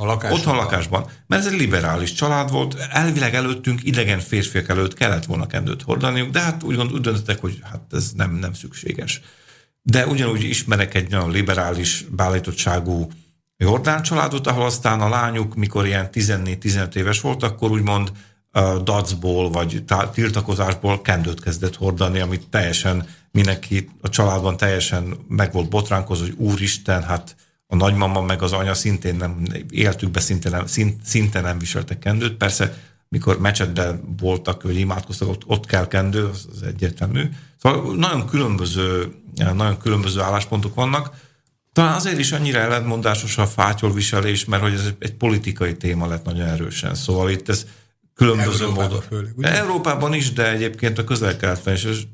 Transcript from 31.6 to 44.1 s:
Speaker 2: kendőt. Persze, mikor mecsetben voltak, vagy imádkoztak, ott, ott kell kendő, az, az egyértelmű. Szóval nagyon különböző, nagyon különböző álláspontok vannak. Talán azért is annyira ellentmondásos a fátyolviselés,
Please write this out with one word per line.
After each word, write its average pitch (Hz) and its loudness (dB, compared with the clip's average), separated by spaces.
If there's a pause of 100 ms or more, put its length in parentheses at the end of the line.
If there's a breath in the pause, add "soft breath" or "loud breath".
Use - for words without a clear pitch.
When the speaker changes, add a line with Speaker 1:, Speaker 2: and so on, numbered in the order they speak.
Speaker 2:
kendőt. 110 0
Persze, 104 0 (320 loud breath)
mikor 95 2
mecsetben 90 0
voltak, 92 -2
vagy 92 -2
imádkoztak, 98 -2
ott, 98 -4
ott 110 0
kell 92 2
kendő, 98 2
az, 98 -8
az - -12
egyértelmű. 104 -2 (280 loud breath)
Szóval 135 2
nagyon 165 2
különböző, 92 0 (200)
nagyon 104 2
különböző 98 0
álláspontok 104 -2
vannak. 135 0 (640 loud breath)
Talán 165 6
azért 165 -2
is 135 0
annyira 143 2
ellentmondásos 113 0
a 104 4
fátyolviselés, 104 2